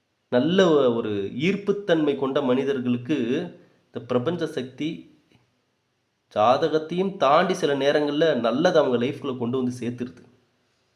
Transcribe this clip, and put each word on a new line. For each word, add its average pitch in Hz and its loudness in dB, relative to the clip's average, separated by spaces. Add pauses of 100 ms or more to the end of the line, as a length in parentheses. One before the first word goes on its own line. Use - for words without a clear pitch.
(320)
நல்ல 156 2 (300)
ஒரு 113 -2 (280)
ஈர்ப்புத்தன்மை 175 0
கொண்ட 135 -2
மனிதர்களுக்கு 127 -2 (640)
இந்த - -14
பிரபஞ்ச 156 -2
சக்தி 135 -8 (1500)
ஜாதகத்தையும் 156 2
தாண்டி 175 4
சில 156 -2
நேரங்கள்ல 147 0 (120)
நல்லதை 131 2
அவங்க 131 2
லைஃப்குள்ள 131 -4
கொண்டு 123 -4
வந்து 123 -2
சேர்த்துருது. 120 -8 (720)